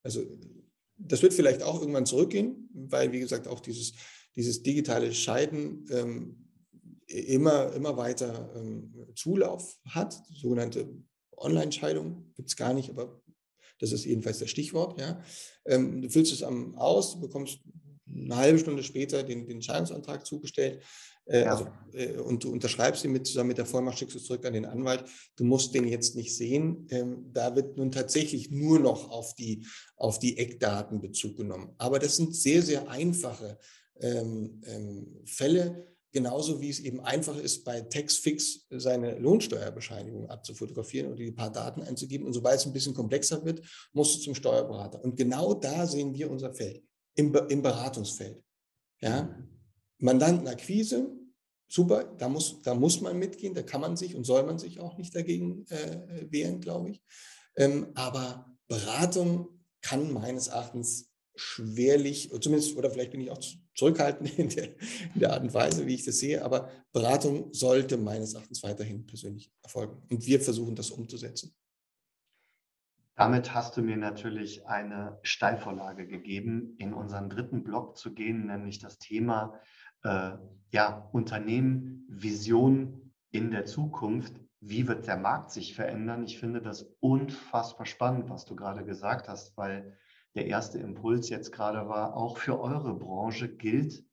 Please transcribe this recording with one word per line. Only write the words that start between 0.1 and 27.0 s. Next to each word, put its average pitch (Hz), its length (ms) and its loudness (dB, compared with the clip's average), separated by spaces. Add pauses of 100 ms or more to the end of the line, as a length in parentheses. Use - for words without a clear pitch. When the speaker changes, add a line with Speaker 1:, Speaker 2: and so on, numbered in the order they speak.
Speaker 1:
das 147 260 2
wird 180 120 12
vielleicht 143 280 6
auch 165 180 0
irgendwann 143 260 2
zurückgehen, 196 680 2
weil, 131 400 0
wie 127 80 -2
gesagt, 123 260 -4
auch - 140 -8
dieses, 117 320 -6 (440)
dieses 117 260 -2
digitale 120 500 2
Scheiden, 147 800 -2
ähm, 120 560 -4 (600)
immer, 139 680 4
immer 143 240 -2
weiter, 120 600 -4
ähm, 110 380 -10 (220)
Zulauf 180 680 0
hat. - 280 -4 (180)
Sogenannte 117 560 -2 (480)
Online-Scheidung 156 1000 -2
gibt's - 220 -8
gar 120 160 0
nicht, 127 180 -2
aber 120 300 -10 (600)
das 110 120 0
ist 107 120 -4
jedenfalls 113 340 0
das 113 120 -6
Stichwort. 165 500 -4
Ja. 160 220 -6 (420)
Ähm, 131 380 4
du 127 80 -6
füllst 156 220 8
es 127 100 -4
am 123 340 -4
aus, 170 380 4
du 180 60 -10
bekommst 139 380 -6 (480)
eine 131 300 -6
halbe 143 220 10
Stunde 151 240 2
später 135 400 -2
den, 120 240 -6
den 117 160 -8
Scheidungsantrag 156 640 -4
zugestellt, 147 560 -2 (440)
äh, 120 160 6
Speaker 2:
Ja. 110 100 4
Speaker 1:
also, 107 160 0 (240)
äh, 123 260 -4
und 120 260 0
du 127 80 -2
unterschreibst 120 520 2
ihn 139 80 0
mit, 131 140 0
zusammen 123 220 0
mit 123 100 0
der 117 80 -2
Vollmacht, 127 320 -2
schickst - 180 -8
es 120 80 -12
zurück 123 220 -4
an 123 60 0
den 110 120 -2
Anwalt. 127 400 -2 (320)
Du 120 80 2
musst 131 300 4
den 123 120 4
jetzt 117 300 0
nicht 117 200 -6
sehen. 147 540 0
Ähm, 123 420 -4